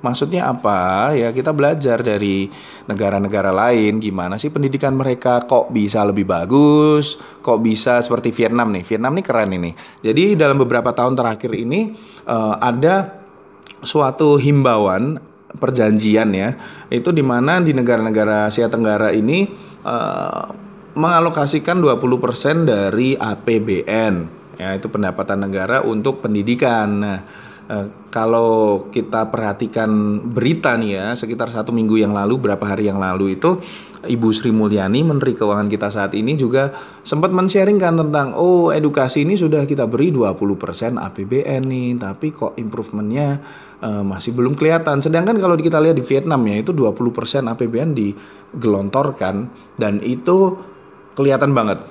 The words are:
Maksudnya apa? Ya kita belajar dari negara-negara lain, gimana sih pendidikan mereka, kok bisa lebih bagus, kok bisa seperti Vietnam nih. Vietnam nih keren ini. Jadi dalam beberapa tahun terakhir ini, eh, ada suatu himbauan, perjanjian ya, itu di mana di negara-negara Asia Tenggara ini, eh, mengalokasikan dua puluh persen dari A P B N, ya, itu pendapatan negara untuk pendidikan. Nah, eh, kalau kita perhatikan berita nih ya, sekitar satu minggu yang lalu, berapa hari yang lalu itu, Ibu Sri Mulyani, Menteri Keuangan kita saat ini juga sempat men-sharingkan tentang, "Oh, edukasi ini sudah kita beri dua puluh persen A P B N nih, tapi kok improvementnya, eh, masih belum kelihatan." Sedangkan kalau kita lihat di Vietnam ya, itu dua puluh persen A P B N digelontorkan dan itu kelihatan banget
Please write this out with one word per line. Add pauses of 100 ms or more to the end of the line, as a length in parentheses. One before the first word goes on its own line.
Maksudnya
apa?
Ya
kita
belajar
dari (400)
negara-negara
lain,
gimana
sih
pendidikan
mereka,
kok
bisa
lebih
bagus, (240)
kok
bisa
seperti
Vietnam
nih.
Vietnam
nih
keren
ini. (320)
Jadi
dalam
beberapa
tahun
terakhir
ini, (320)
eh,
ada (640)
suatu
himbauan, (320)
perjanjian
ya, (320)
itu
di
mana
di
negara-negara
Asia
Tenggara
ini, (400)
eh, (560)
mengalokasikan
dua
puluh
persen
dari
A
P
B
N, (320)
ya,
itu
pendapatan
negara
untuk
pendidikan.
Nah, (500)
eh, (260)
kalau
kita
perhatikan
berita
nih
ya, (100)
sekitar
satu
minggu
yang
lalu,
berapa
hari
yang
lalu
itu, (480)
Ibu
Sri
Mulyani,
Menteri
Keuangan
kita
saat
ini
juga (260)
sempat
men-sharingkan
tentang,
"Oh,
edukasi
ini
sudah
kita
beri
dua
puluh
persen
A
P
B
N
nih,
tapi
kok
improvementnya, (400)
eh,
masih
belum
kelihatan."
Sedangkan
kalau
kita
lihat
di
Vietnam
ya,
itu
dua
puluh
persen
A
P
B
N
digelontorkan (320)
dan
itu (540)
kelihatan
banget (120)